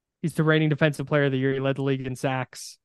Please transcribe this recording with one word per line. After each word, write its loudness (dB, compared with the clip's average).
he's -4
the 0
reigning 4
defensive 0
player 2
of 2
the 0
year. 0
He -2
led 0
the -6
league -2
in -6
sacks. -6